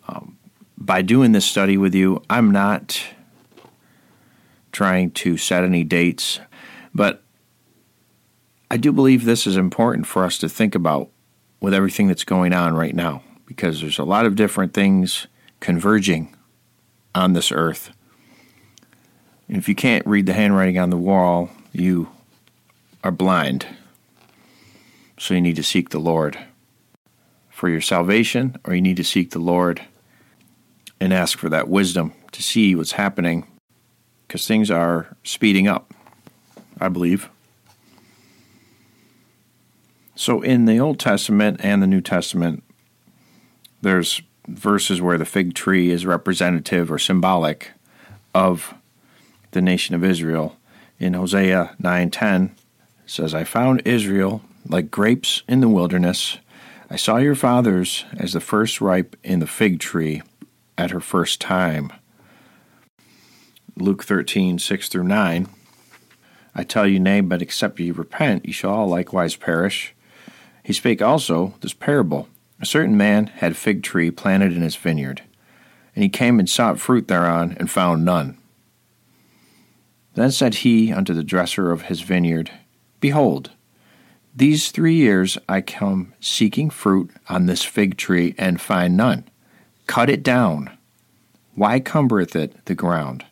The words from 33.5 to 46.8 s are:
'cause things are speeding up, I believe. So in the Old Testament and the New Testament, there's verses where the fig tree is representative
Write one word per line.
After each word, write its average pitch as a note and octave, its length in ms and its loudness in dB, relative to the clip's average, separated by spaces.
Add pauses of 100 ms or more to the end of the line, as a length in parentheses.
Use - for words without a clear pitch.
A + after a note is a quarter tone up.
'cause - 180 -10
things A2 240 0
are E2+ 520 -2
speeding G2+ 460 2
up, - 240 -4 (880)
I F#2+ 80 0
believe. F2 400 -2 (2750)
So - 260 -2
in B2 240 4
the A2+ 140 4
Old C#3+ 200 0
Testament G#2 640 0
and G2 200 2
the F#2+ 40 4
New F#2+ 140 4
Testament, E2+ 600 -4 (1200)
there's F#2 400 0 (260)
verses F#2+ 540 -2
where F2 160 2
the D#2+ 80 -2
fig F2+ 260 -2
tree F2+ 380 0
is F2 160 -2
representative F2 840 0